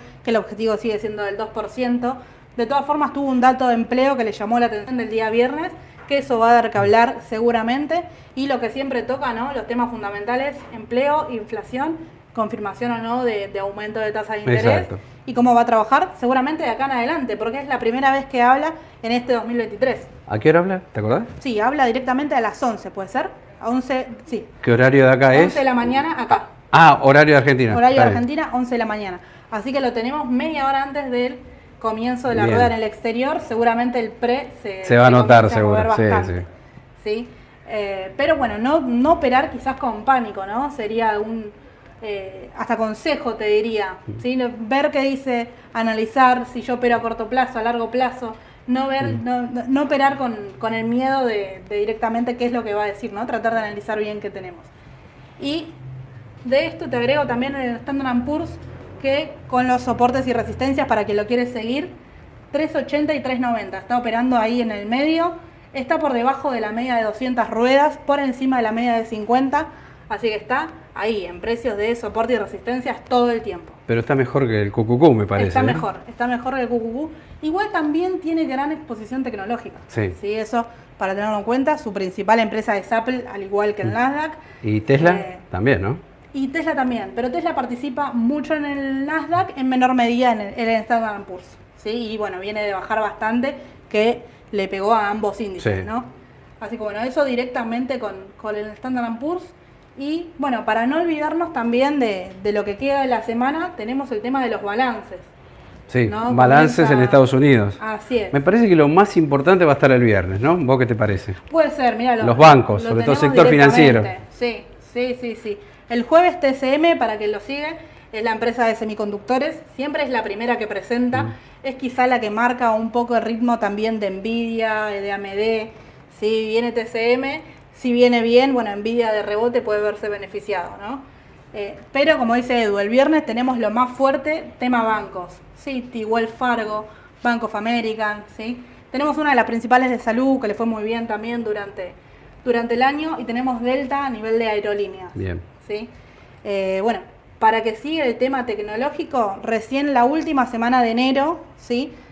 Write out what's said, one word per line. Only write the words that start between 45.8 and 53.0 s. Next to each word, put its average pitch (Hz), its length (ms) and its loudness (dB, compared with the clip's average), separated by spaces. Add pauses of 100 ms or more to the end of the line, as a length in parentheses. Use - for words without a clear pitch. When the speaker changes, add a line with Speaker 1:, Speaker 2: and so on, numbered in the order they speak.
Speaker 1:
si 233 100 -10
yo 247 120 -4
opero 240 220 2
a 226 40 0
corto 226 280 -6
plazo, 247 300 -2
a 214 40 -4
largo 233 280 -2
plazo, 247 440 -4 (320)
no 262 220 -2
ver, 269 260 -2
Speaker 2:
Mm. 226 100 -6
Speaker 1:
no, 247 180 -2
no, 247 260 -6
no 269 160 2
operar 269 340 2
con, 240 180 -4 (220)
con 226 160 -4
el 226 100 -4
miedo 262 400 0
de, 196 440 -4
de 208 80 -6
directamente 226 600 -2
qué 247 100 -2
es 240 60 -2
lo 233 120 -4
que 208 100 -6
va 208 80 -2
a 208 40 -2
decir, 202 260 -8